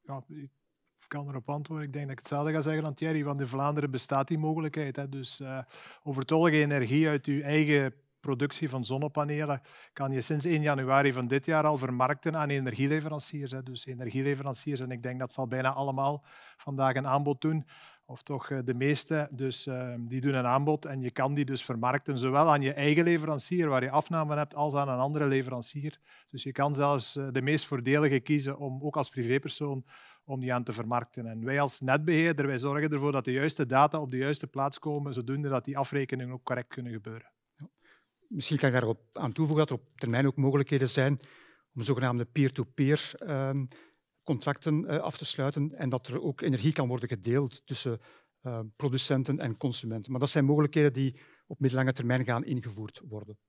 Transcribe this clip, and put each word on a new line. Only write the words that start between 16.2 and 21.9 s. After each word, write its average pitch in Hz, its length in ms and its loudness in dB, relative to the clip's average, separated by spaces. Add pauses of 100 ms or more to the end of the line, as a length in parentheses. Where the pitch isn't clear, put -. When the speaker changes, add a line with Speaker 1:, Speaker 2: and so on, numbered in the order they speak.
Speaker 1:
vandaag 135 380 0
een 135 120 -2
aanbod 139 340 2
doen, 156 240 2 (400)
of - 180 -16
toch, - 280 -8
eh, 139 140 -2
de 127 100 0
meeste. 143 560 0
Dus, 131 360 -6
eh, 127 320 -6
die 120 220 -4
doen 139 140 2
een 127 120 2
aanbod 143 380 2
en 135 160 -6
je 123 100 -2
kan 135 240 0
die 143 100 2
dus 131 200 -4
vermarkten, 127 540 -2